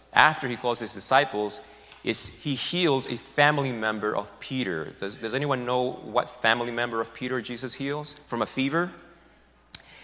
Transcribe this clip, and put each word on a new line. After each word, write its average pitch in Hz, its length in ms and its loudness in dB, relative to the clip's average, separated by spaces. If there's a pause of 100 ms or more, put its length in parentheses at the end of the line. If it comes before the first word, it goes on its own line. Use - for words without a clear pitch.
(140)
after 147 340 6
he 120 80 -2
calls 120 240 -2
his 113 140 -4
disciples 104 680 2 (420)
is - 260 2
he - 260 -4
heals 151 520 2
a 127 100 -4
family 147 540 2
member 110 440 -2
of 101 240 -6
Peter. 92 600 -4
Does, 101 180 -6
does 113 180 -6
anyone 135 300 0
know 127 260 0
what - 380 -2
family 120 420 2
member 117 300 -2
of 110 120 -6
Peter 127 280 -4
Jesus 117 320 -6
heals 143 420 -6 (120)
from 117 140 -2
a 107 40 2
fever? 156 460 0 (1120)